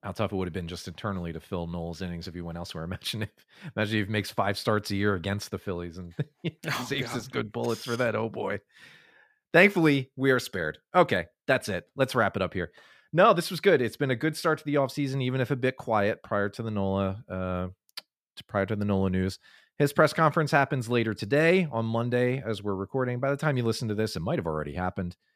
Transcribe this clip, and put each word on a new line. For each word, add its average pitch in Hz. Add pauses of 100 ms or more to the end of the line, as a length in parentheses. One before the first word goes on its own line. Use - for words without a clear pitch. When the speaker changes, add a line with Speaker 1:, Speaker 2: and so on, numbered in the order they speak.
Speaker 1:
how 98
tough 101
it -
would 92
have 85
been 87
just 87
internally 90
to 80
fill 87
Noel's 85
innings 87
if 82
he 87
went 85
elsewhere. 85
<laughs> 87
Imagine 104
if, 101 (440)
imagine 107
if 98
he 104
makes 107
five 101
starts 104
a 101
year 101
against 98
the 104
Phillies 87
and 87 (160)
<laughs> - (220)
Speaker 2:
Oh, 139
Speaker 1:
saves 135
Speaker 2:
God. -
Speaker 1:
his 117
good 117
bullets 117
for 120
that. 117
Oh, 110
boy. 101 (920)
Thankfully, 160
we 135
are 127
spared. 80 (160)
Okay, 98 (200)
that's 131
it. 92 (120)
Let's 135
wrap 107
it 95
up 90
here. 87 (400)
No, 190
this 170
was 180
good. 180
It's 117
been 139
a 123
good 156
start 156
to -
the 143
offseason, 139
even 127
if 123
a 143
bit 127
quiet 107
prior 101
to -
the 113
Nola, 98
uh, 92 (680)
to, -
prior 98
to 110
the 104
Nola 98
news. 92 (400)
His 143
press 156
conference 160
happens 135
later 113
today 160
on 113
Monday 123
as 101
we're 101
recording. 123
By 135
the 143
time 147
you 123
listen 113
to 104
this, 107
it 90
might 87
have 90
already 76
happened. 90 (200)